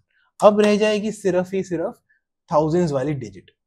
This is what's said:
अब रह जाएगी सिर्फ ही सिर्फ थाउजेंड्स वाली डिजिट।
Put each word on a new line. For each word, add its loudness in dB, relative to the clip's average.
अब 6
रह 4
जाएगी -2
सिर्फ -2
ही -2
सिर्फ -6
थाउजेंड्स 2
वाली -2
डिजिट। -12